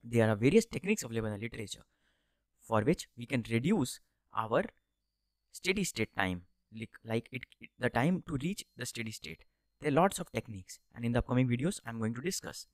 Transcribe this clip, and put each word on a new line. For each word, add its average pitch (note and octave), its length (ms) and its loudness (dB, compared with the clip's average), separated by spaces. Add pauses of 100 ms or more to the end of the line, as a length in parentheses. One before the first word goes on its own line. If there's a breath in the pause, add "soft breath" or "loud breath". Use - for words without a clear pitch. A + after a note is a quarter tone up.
There A#2 260 4
are A2 60 4
various C#3+ 320 6
techniques G#3+ 380 -2
available A2+ 240 -4
in G#2+ 60 -4
the G2 40 -8
literature A2 460 -10 (760)
for A2 220 2
which C#3+ 240 2 (100)
we A#2+ 100 -12
can A#2+ 220 0
reduce B2+ 520 2 (360)
our A2+ 280 2 (880)
steady F#3+ 320 0
state - 320 -2
time, F2+ 260 -2 (340)
like, A2 140 -10 (140)
like A2+ 260 -2
it, B2+ 120 -10 (180)
it, - 180 -20
the B2 120 2
time D#3 360 2
to D3 160 -4
reach F#3 220 -4 (120)
the A#2+ 100 -8
steady A2+ 260 -8
state. - 320 -14 (360)
There D3 120 0
are - 20 2
lots F3 240 4
of - 140 -10
techniques, G#2+ 480 -8 (160)
and A#2+ 80 -8
in A#2 80 2
the A#2+ 80 4
upcoming B2 280 2
videos, B2+ 380 0
I'm A2+ 140 -8
going A2+ 140 -2
to A#2 60 -8
discuss. - 540 -6